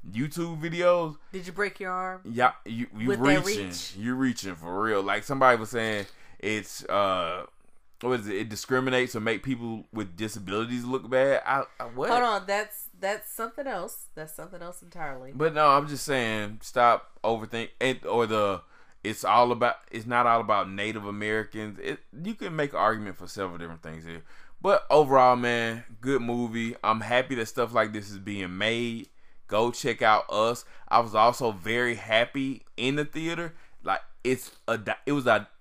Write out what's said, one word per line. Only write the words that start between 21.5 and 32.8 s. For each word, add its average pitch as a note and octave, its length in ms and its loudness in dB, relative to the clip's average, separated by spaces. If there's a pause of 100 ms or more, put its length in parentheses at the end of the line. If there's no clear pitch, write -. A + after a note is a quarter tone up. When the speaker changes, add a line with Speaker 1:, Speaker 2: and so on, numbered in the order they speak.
Speaker 1:
It, D3 180 -6 (220)
you G#3+ 120 -6
can F3 200 -10
make D3 200 -2
an F2 40 -2
argument G#2 380 0
for F2 100 -12
several F#2 300 -6
different E2 260 -12
things D#2+ 220 -12
here. E2 180 -12 (380)
But F#3+ 300 2
overall, C3+ 460 8
man, A#2 480 0 (180)
good C3 200 0
movie. A#2 520 -2 (100)
I'm A2 160 2
happy B2 360 0
that A2+ 100 -2
stuff A#2 260 -2
like A2 220 2
this G#2 160 -8
is G2 80 -12
being G2 400 -6
made. A#2 500 -2 (380)
Go A2+ 240 2
check A#2+ 300 -2
out A2 300 6
Us. A2+ 340 0 (240)
I A#2 120 6
was A2 140 -2
also A#2 380 4
very A#2 440 -2
happy A#2+ 640 0 (160)
in C3 180 0